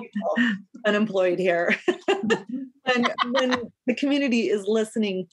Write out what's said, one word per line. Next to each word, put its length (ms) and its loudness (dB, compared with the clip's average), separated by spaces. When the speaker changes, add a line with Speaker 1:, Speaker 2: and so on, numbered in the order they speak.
Speaker 1:
people 360 -4
Speaker 2:
<laughs> 500 -2
Speaker 1:
unemployed 520 2
here. 420 2
<laughs> 60 -10
And 240 2
when 400 0
the 80 2
community 560 0
is 160 -2
listening 680 0